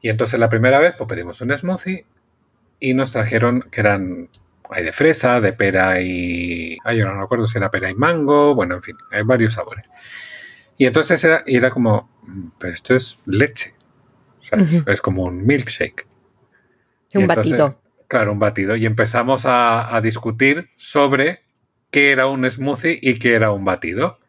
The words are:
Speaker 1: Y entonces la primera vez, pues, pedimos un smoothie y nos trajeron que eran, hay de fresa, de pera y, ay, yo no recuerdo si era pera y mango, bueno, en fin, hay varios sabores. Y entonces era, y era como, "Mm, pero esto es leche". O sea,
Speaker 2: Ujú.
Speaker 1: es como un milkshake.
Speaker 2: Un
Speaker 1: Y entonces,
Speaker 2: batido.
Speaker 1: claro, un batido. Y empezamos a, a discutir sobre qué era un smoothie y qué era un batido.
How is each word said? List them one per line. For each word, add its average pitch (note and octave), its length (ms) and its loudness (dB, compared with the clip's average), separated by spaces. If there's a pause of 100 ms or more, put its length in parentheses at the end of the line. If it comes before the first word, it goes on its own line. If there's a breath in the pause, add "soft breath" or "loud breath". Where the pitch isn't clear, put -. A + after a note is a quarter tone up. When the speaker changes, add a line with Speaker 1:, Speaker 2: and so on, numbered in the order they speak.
Speaker 1:
Y A2+ 80 -2
entonces A2+ 280 0
la A#2 120 4
primera B2+ 300 4
vez, E3+ 180 4
pues, B2 100 -8
pedimos F2 320 -10
un B2 160 -6
smoothie F#3 480 -6 (760)
y C3 140 -2
nos C3 180 0
trajeron A#2+ 600 0
que - 100 -6
eran, F#2+ 480 -2 (400)
hay - 160 -6
de D#2+ 80 -6
fresa, C3 480 2
de G2 140 0
pera F#2+ 480 0
y, F2 840 -6
ay, A#2 140 -2
yo G#2 80 2
no G2 120 -6
recuerdo G#2+ 280 -2
si A2+ 100 -4
era G2 140 -2
pera F#2 200 -4
y F#2+ 40 -10
mango, D3 600 2
bueno, F2+ 200 -2
en F2+ 80 -10
fin, - 140 -18 (140)
hay G#2 120 -4
varios A2+ 320 2
sabores. - 320 -10 (920 loud breath)
Y C3+ 80 4
entonces D3 400 2
era, D#3+ 220 4
y C3 100 2
era B2+ 140 4
como, A2+ 400 0 (140)
"Mm, F#2 240 -14 (100)
pero F2+ 160 -10
esto - 200 0
es - 300 -2
leche". G#2+ 500 -2 (680)
O - 20 -20
sea, - 160 0
Speaker 2:
Ujú. D#3+ 300 2
Speaker 1:
es G2 100 0
como G2+ 240 -2
un F2+ 220 -4
milkshake. - 600 -2 (1080)
Speaker 2:
Un G3+ 60 4
Speaker 1:
Y F#3+ 40 6
entonces, E3 280 2
Speaker 2:
batido. D3 300 0 (260)
Speaker 1:
claro, G#2+ 240 0
un G#2 60 -4
batido. G#2 360 0
Y A2+ 120 -2
empezamos A#2 580 0
a, A#2 500 2
a A2+ 60 2
discutir A#2 760 -2
sobre C#3+ 680 0 (480)
qué C#3+ 200 4
era C3 160 2
un C3+ 240 0
smoothie C3+ 520 -4
y B2 160 0
qué A#2+ 160 2
era A2 160 2
un G2 160 -4
batido. F#2+ 520 -4 (100)